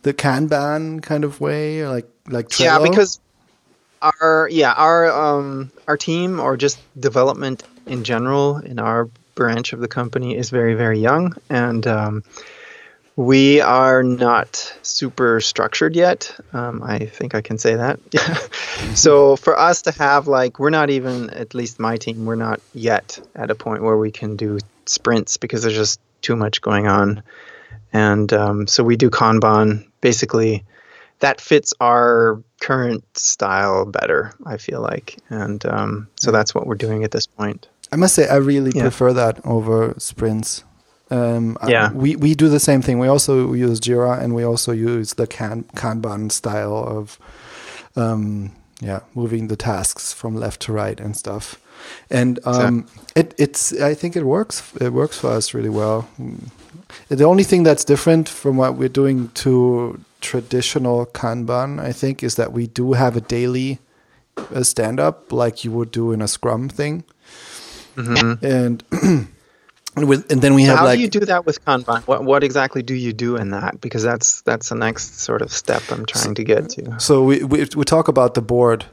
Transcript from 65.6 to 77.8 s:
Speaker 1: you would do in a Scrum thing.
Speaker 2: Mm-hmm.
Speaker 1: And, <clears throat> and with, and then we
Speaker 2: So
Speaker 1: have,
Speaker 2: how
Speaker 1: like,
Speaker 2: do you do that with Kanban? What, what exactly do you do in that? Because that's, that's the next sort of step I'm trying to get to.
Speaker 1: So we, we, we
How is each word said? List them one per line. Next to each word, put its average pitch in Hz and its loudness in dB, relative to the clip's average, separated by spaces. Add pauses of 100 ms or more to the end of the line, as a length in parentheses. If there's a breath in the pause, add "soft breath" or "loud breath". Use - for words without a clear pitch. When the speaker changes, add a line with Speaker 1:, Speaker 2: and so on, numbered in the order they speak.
Speaker 1:
you 113 -6
would 117 -4
do 117 -2
in 110 -2
a 104 -2
Scrum 120 -4
thing. 147 -6 (920 loud breath)
Speaker 2:
Mm-hmm. 117 0
Speaker 1:
And, 123 0 (100)
<clears throat> 160 2 (680 soft breath)
and 147 0
with, 139 2
and 127 2
then 139 6
we 135 8
Speaker 2:
So 135 8
Speaker 1:
have, - 6
Speaker 2:
how - 6
Speaker 1:
like, 123 6
Speaker 2:
do 247 2
you 226 0
do 202 0
that 180 0
with - -4
Kanban? 123 0
What, 135 0
what 139 4
exactly 131 0
do 131 -6
you 123 -4
do 120 -2
in 101 -4
that? - -6
Because 117 -6
that's, 117 -2
that's 113 -2
the 117 -6
next 113 -6
sort 113 -4
of - -8
step - -2
I'm 113 -6
trying 107 -4
to 113 -6
get 110 2
to. 117 -10
Speaker 1:
So 135 4
we, 139 4
we, 143 0 (100)
we 147 0